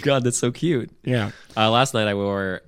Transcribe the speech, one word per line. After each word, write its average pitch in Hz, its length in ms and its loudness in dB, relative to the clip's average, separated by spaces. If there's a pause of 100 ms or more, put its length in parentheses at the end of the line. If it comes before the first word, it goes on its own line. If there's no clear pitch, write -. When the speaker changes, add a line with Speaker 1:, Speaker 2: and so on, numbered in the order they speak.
Speaker 1:
God, 139 200 2
that's 123 160 0
so 123 140 0
cute. 151 380 -2 (120)
Speaker 2:
Yeah. 113 280 -2 (260)
Speaker 1:
Uh, 110 140 4
last 123 240 4
night 110 120 2
I 101 80 0
wore 98 540 -4